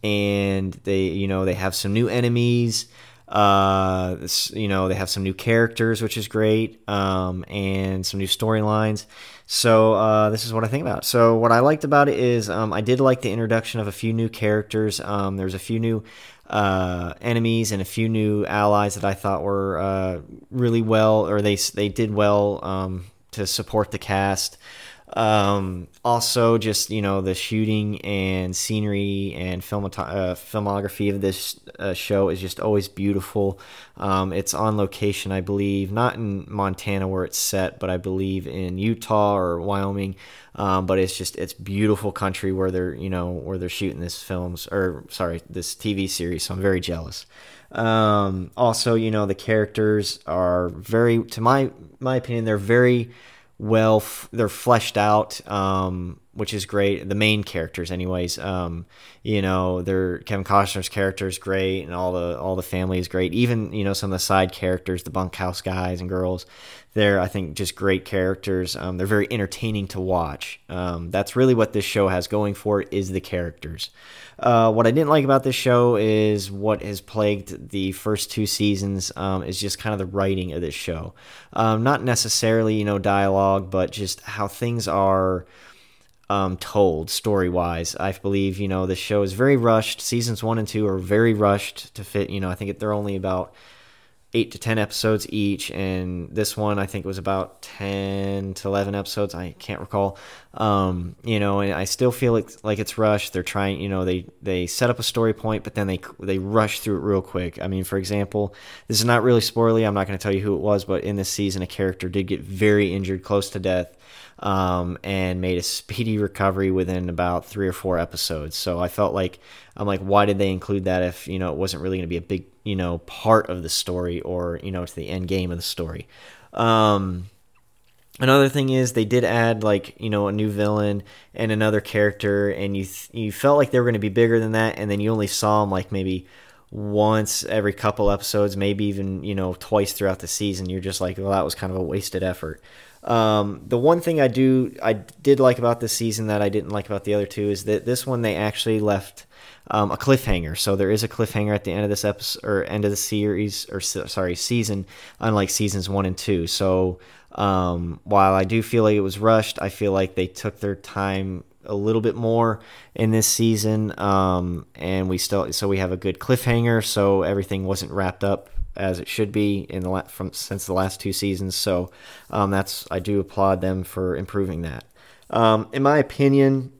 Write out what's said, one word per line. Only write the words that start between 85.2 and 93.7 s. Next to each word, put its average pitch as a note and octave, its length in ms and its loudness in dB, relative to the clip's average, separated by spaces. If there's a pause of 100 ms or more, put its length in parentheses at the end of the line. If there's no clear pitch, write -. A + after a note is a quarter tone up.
um, F#2+ 280 0
told E2+ 520 2
story-wise. F2 880 0
I F#2+ 160 -2
believe, G2 460 -2
you G2 100 -4
know, F#2 180 0
the F#2 100 -2
show G#2 260 0
is F#2+ 100 0
very C3 240 4
rushed. A2+ 440 2
Seasons A#2 420 -2
one A2+ 160 0
and G#2+ 80 -2
two G#2+ 200 0
are F#2+ 120 0
very G#2+ 360 4
rushed G#2 600 0
to G2+ 100 -14
fit. G2+ 240 -2
You G2 120 -6
know, F#2 100 -2
I F2+ 40 -4
think G2+ 240 -8
they're G#2+ 140 -2
only G#2 240 -4
about F#2 380 -4 (800)